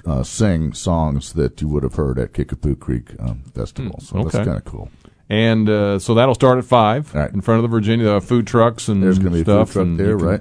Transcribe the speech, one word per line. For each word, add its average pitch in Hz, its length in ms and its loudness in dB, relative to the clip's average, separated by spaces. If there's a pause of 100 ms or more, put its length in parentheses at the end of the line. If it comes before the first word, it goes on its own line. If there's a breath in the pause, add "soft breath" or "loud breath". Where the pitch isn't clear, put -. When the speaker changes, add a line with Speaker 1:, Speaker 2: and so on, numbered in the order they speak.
Speaker 1:
uh, 69 160 -2
sing 82 520 -2
songs 78 580 -2
that 71 280 -2
you 76 80 -4
would 73 140 -2
have 64 120 -4
heard 65 260 -2
at 57 140 -6
Kickapoo 67 440 -4
Creek, 60 400 -6
um, 58 240 -8 (100)
Festival. 58 460 -10
Speaker 2:
Hmm, - 60 -18
Speaker 1:
So - 180 -6
that's - 140 -4
Speaker 2:
okay. 107 80 0
Speaker 1:
kinda 67 160 -2
cool. - 300 -14 (380 soft breath)
Speaker 2:
And, 110 400 2
uh, 101 300 2
so 113 160 -2
that'll 120 220 4
start 127 220 6
at 123 60 -4
five 120 480 2
Speaker 1:
Right. 73 220 -2
Speaker 2:
in 98 60 -2
front 113 180 2
of 113 40 2
the 120 120 0
Virginia, 110 360 2
uh, 101 100 2
food 113 260 0
trucks 117 420 2
and 98 140 2
Speaker 1:
There's 95 160 4
gonna 92 140 2
be 85 80 2
a - 20 2
Speaker 2:
stuff, 104 280 4
Speaker 1:
food - 20 -18
truck 95 140 0
Speaker 2:
and 82 120 -2
Speaker 1:
there, 98 120 0
Speaker 2:
you 107 80 0
can, 85 80 0
Speaker 1:
right? 92 140 0